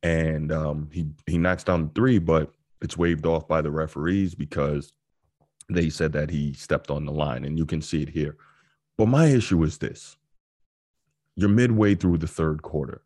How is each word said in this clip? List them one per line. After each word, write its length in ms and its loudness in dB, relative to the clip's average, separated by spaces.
and, 500 0
um, 400 -4
he, 160 -6
he 100 -2
knocks 260 0
down 200 0
the 100 -6
three, 260 4
but 320 2
it's 160 -8
waved 280 0
off 220 0
by 140 0
the 100 -2
referees 640 -2
because 580 -4
they 200 0
said 240 -2
that 160 -2
he 240 -4
stepped 360 -4
on 160 -4
the 60 -6
line, 340 -2
and 120 -4
you 80 0
can 160 -4
see 200 -4
it 80 -6
here. 280 -6
But 100 4
my 180 6
issue 380 4
is 140 -2
this. 400 -10
You're 140 2
midway 440 4
through 240 2
the 100 -2
third 360 -2
quarter. 420 -8